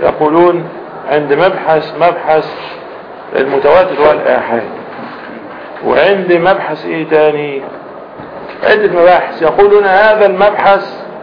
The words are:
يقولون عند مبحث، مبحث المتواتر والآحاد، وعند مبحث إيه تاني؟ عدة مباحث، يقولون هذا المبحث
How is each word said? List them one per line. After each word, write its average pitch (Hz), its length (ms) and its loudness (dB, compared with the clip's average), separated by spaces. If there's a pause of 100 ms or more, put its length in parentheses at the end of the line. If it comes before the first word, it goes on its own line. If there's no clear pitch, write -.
يقولون 165 640 2 (460)
عند 143 220 0
مبحث، 147 640 0
مبحث 156 580 0 (840)
المتواتر 143 720 2
والآحاد، 117 540 0 (1200)
وعند 170 460 2
مبحث 175 540 0
إيه 165 220 -6
تاني؟ 147 540 0 (1000)
عدة 202 380 2
مباحث، 170 400 2
يقولون 202 420 4
هذا 208 420 4
المبحث 196 760 2 (200)